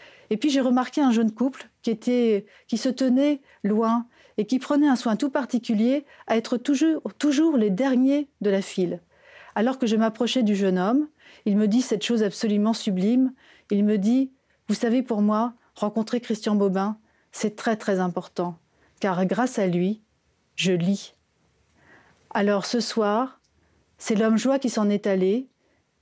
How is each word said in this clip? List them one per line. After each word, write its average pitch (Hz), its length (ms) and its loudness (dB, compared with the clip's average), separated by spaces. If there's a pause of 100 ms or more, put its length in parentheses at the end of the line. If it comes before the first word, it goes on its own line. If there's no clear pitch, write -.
(300)
Et 214 80 -2
puis 294 100 0
j'ai 269 140 2
remarqué 254 400 0
un 262 80 4
jeune 226 220 2
couple 262 360 -4 (140)
qui 233 80 -2
était, 226 560 0 (220)
qui 226 100 -2
se 269 100 -2
tenait 262 540 0 (220)
loin 226 420 0 (320)
et 214 80 -2
qui 254 120 0
prenait 294 300 2
un 254 80 4
soin 220 200 0
tout 285 120 -2
particulier 247 800 -2 (200)
à 220 100 0
être 226 200 -2
toujours, 294 460 0 (160)
toujours 302 400 2
les 214 100 2
derniers 262 600 2 (120)
de 202 80 -2
la 196 140 2
file. 175 380 -4 (540)
Alors 254 240 0
que 254 80 -2
je 220 100 2
m'approchais 226 460 0
du 208 140 2
jeune 190 220 0
homme, 247 280 0 (380)
il 202 140 0
me 214 100 2
dit 233 140 2
cette 214 200 -4
chose 233 200 0
absolument 208 500 0
sublime. 220 600 0 (380)
Il 202 140 2
me 208 140 2
dit : « 254 320 0 (380)
Vous 208 60 0
savez, 240 280 0
pour 226 180 -2
moi, 214 320 0 (220)
rencontrer 220 460 -2
Christian 214 340 -4
Bobin, 202 420 0 (340)
c'est 214 260 -6
très, 226 200 -2
très 196 240 -2
important, 175 560 -4 (440)
car 185 260 0
grâce 240 320 -2
à 196 80 0
lui, 180 340 0 (560)
je 170 160 0
lis. » 180 420 -2 (1160)
Alors 202 340 0
ce 240 160 -2
soir, 214 600 -2 (580)
c'est - 160 -2
l'homme 220 240 2
joie 269 200 0
qui 262 120 -4
s'en 214 180 0
est 208 180 0
allé, 196 420 0 (540)